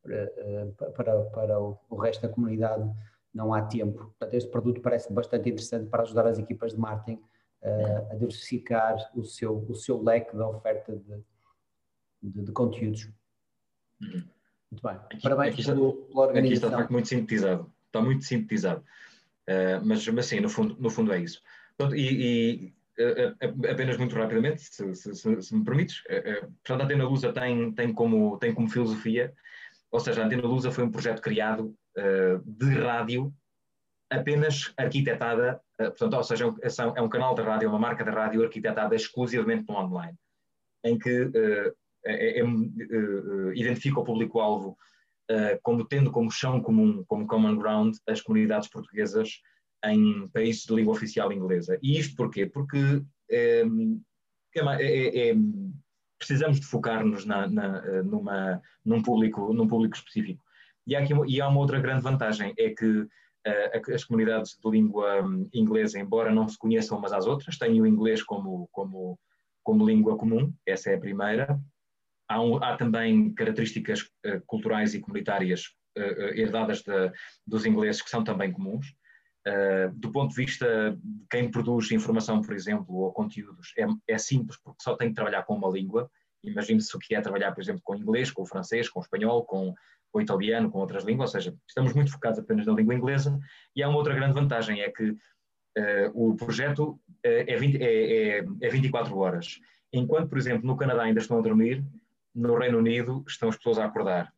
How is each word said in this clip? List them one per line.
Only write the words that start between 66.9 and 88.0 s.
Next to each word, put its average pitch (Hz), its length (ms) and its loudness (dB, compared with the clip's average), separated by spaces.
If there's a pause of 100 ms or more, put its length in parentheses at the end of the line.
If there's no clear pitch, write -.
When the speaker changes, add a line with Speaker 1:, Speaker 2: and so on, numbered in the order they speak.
Speaker 2:
umas 101 140 -4
às 98 140 0
outras, 139 300 -2
têm 113 240 4
o 110 60 6
inglês 110 360 4
como, 95 500 -8
como, 95 440 -8 (460)
como 107 240 6
língua 110 300 6
comum, 113 360 2 (140)
essa 95 240 -2
é 95 60 4
a 90 40 -2
primeira. 107 600 -2 (720)
Há 110 80 0
um, 117 220 2
há 120 140 -2
também 110 580 4
características, 110 760 -2 (160)
eh, 98 220 -4
culturais 107 480 0
e 95 60 -6
comunitárias, 95 720 -2 (220)
eh, 101 200 -2
eh, 101 240 -4
herdadas 107 440 0
da, 95 280 2 (320)
dos 110 220 -2
ingleses 107 360 4
que - 60 -12
são 117 140 -2
também 98 300 -2
comuns. 98 420 -6 (500)
Eh, 98 500 2
do 110 180 -8
ponto 135 180 0
de - 60 -10
vista 110 600 0
de - 320 -12
quem 120 220 0
produz 117 400 0
informação, 110 500 2
por - 140 -4
exemplo, 95 400 -4
ou 92 180 -2
conteúdos, - 640 -8
é, 110 80 0 (220)
é 110 100 0
simples 110 460 -2
porque - 180 -20
só 123 140 -4
tem 120 140 -2
que 110 80 -4
trabalhar 101 260 -2
com 107 140 -4
uma 95 120 -2
língua. 98 400 -2 (360)
Imagine-se 104 520 0
o 92 40 -8
que - 160 -4
é 104 40 0
trabalhar, 98 300 -2
por 95 120 -10
exemplo, 92 200 -6
com 98 140 -6
inglês, 110 340 0